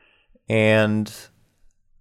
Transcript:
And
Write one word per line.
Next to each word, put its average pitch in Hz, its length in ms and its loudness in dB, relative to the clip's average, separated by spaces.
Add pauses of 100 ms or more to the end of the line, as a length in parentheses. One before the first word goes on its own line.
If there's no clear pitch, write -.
(480)
And 107 640 0 (880)